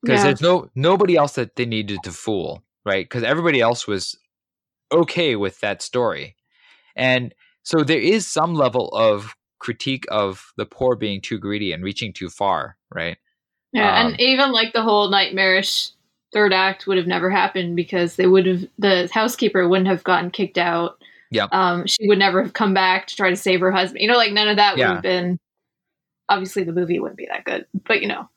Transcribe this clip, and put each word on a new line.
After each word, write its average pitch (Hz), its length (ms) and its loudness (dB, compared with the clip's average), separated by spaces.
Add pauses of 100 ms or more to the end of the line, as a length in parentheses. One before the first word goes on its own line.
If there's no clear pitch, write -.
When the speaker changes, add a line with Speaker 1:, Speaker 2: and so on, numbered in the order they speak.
Speaker 1:
'Cause 143 140 4
Speaker 2:
Yeah. 202 60 4
Speaker 1:
there's 139 180 2
no, 175 320 2
nobody 180 420 4
else 147 200 2
that 120 200 -6
they 123 80 0
needed 104 380 -4
to 90 100 -12
fool, 85 500 -6 (220)
right? 98 240 -2
'Cause 120 140 -4
everybody 147 400 2
else 117 240 0
was 98 280 -6 (760)
okay 160 420 0
with 101 260 -4
that 101 200 -4
story. 98 560 -4 (580)
And 127 400 0 (280)
so 156 220 2
there 147 140 2
is 180 300 0
some 165 260 -2
level 127 360 0
of 107 440 0 (260)
critique 127 500 -6
of 101 480 -4
the - 80 -6
poor 127 280 0
being 101 280 -6
too 110 160 -8
greedy 101 340 -6
and 82 100 -8
reaching 101 300 -8
too 90 160 -12
far, 92 480 -4 (180)
right? 85 220 -6 (560)
Speaker 2:
Yeah, 208 260 2
Speaker 1:
Um, 240 140 0
Speaker 2:
and - 80 -6
even, 262 320 2
like, 226 220 0
the 226 80 0
whole 208 260 2
nightmarish 190 840 0 (420)
third 208 180 4
act 190 340 0
would 196 120 2
have 170 80 0
never 180 240 0
happened 185 460 0
because 175 400 -2
they 185 100 2
would 185 180 6
have, 185 220 0 (120)
the 185 320 2
housekeeper 220 560 0
wouldn't 185 220 2
have 180 160 0
gotten 175 260 0
kicked 185 280 -4
out. 170 420 -2 (320)
Speaker 1:
Yep. 104 200 0
Speaker 2:
Um, 180 360 0
she - 180 -2
would 202 140 4
never 190 200 2
have 202 120 -4
come 208 200 0
back 190 360 2
to - 80 -12
try 190 140 2
to 180 60 0
save 185 220 0
her 185 140 2
husband. 190 280 -2
You 208 60 0
know, 240 100 4
like, 220 160 2
none 214 140 2
of 208 120 2
that 202 180 4
would - 40 0
Speaker 1:
Yeah. 104 140 2
Speaker 2:
have 90 80 -8
been, 180 380 -2 (880)
obviously 190 340 -2
the 165 100 -4
movie 175 280 0
wouldn't - 180 -8
be - 80 -14
that - 180 -10
good, - 220 -6 (180)
but, 220 160 0
you - 60 -6
know. - 300 -8